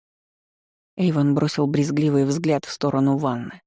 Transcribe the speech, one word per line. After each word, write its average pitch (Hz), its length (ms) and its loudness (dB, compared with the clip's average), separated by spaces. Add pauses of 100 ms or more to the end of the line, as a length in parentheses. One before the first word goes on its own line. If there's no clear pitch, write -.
(960)
Эйвен 151 380 2
бросил 147 320 0
брезгливый 147 580 0
взгляд 147 400 0
в - 60 -12
сторону 139 460 0
ванны. 123 500 -6